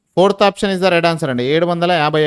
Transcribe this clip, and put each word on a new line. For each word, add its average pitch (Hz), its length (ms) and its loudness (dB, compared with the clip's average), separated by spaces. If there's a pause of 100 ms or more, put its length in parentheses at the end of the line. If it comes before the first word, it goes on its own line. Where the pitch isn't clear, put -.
(160)
ఫోర్త్ 262 320 2
option 285 260 -2
is 185 100 -4
the 190 100 2
right 170 180 2
answer 160 180 -4
అండి. 123 140 -4
ఏడు 156 220 0
వందల 170 260 -2
యాభై 151 360 0